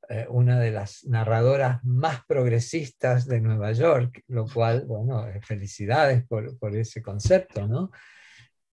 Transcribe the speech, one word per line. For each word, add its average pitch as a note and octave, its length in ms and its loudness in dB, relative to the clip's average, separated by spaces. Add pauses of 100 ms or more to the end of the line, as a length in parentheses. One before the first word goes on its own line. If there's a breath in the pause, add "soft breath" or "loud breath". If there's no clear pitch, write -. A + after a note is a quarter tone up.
eh, A2+ 200 -8
una B2 320 4
de A#2 100 0
las G#2 340 -8
narradoras B2 800 2
más C3 420 0
progresistas B2+ 1000 0
de B2 140 0
Nueva A2 320 0
York, B2 560 2
lo A2+ 180 -2
cual, A#2 400 0
bueno, A2 400 -4
eh, G2+ 160 -10
felicidades A#2+ 840 0
por, A#2+ 320 -6
por G#2 180 -6
ese A2+ 260 -6
concepto, G#2 640 0
¿no? D3 240 -2 (840 loud breath)